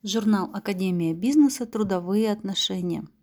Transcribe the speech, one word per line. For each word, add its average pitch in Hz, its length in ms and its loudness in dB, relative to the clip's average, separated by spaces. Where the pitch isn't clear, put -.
Журнал 208 520 0
«Академия 185 580 -2
бизнеса. 254 540 2
Трудовые 202 640 0
отношения». 185 760 -4